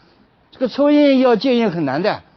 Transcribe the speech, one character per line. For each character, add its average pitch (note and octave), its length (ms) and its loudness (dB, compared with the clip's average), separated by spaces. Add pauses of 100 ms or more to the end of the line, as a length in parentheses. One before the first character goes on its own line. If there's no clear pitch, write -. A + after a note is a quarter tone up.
(520)
这 - 80 -20
个 B3+ 100 -2
抽 C#4+ 200 0
烟 C#4+ 300 4
要 B3+ 160 2
戒 B3 220 -2
烟 A3+ 140 0
很 E3 120 -6
难 C#3 180 -4
的， F3 200 -4 (160)